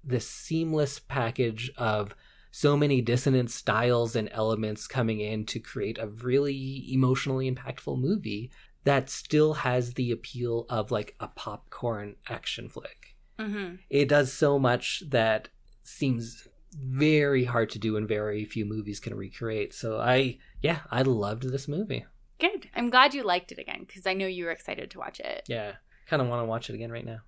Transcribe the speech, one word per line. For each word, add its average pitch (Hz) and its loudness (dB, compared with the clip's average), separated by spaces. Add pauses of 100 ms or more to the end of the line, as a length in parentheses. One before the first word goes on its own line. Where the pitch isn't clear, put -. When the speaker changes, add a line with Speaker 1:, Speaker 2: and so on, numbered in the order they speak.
Speaker 1:
this 123 -2
seamless 156 0
package 120 -2
of 107 0 (340)
so 147 4
many 143 4
dissonant 120 2
styles 117 2
and 107 0
elements 110 -2
coming 113 0
in 107 -2
to - -6
create 110 -4
a 110 -6
really 135 0
emotionally 131 2
impactful 131 -6
movie 127 -2 (320)
that 139 2
still 151 2
has 123 0
the 120 -2
appeal 117 -4
of, 110 -2
like, 107 -2
a - -8
popcorn 104 -8 (120)
action - -8
flick. - -14 (240)
Speaker 2:
Mm-hmm. 202 -6 (120)
Speaker 1:
It 139 4
does 143 4
so 143 4
much 123 2
that 113 4 (360)
seems 117 -2 (280)
very 139 4
hard 120 2
to - -8
do 107 0
and 107 0
very 107 0
few 107 -4
movies 104 -4
can 107 -8
recreate. 104 -4
So 110 -4
I, 127 4 (220)
yeah, 156 0 (100)
I 123 2
loved 113 2
this 131 -4
movie. 147 -4 (360)
Speaker 2:
Good. 392 0
I'm 240 -2
glad 262 6
you 277 -6
liked 180 0
it - -14
again, - -10
'cause - -10
I 190 0
know 196 -2
you 180 -6
were 165 -4
excited - -8
to - -16
watch - -10
it. - -8
Speaker 1:
Yeah. 107 -6 (320)
Kinda 139 2
wanna 120 0
watch 113 -4
it 113 -8
again 117 -8
right 117 -10
now. 113 -10